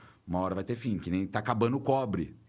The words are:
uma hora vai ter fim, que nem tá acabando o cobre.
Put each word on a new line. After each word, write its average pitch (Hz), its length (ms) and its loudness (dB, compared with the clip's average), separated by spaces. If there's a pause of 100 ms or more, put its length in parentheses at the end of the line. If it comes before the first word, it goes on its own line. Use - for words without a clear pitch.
(260)
uma 87 140 0
hora 92 160 0
vai 98 80 -2
ter 120 120 -4
fim, 113 220 -2
que - 100 -6
nem 95 180 2
tá 104 120 -2
acabando 117 380 2
o - 40 0
cobre. 101 560 0 (120)